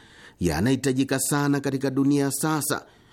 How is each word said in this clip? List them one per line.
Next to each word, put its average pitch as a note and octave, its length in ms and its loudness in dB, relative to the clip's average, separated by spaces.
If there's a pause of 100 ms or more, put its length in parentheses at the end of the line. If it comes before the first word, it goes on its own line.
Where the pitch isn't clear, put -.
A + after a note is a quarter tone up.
(400)
yanahitajika C3 800 0
sana C#3+ 400 0
katika C#3 300 -2
dunia C#3 420 2
sasa D3 540 -2 (280)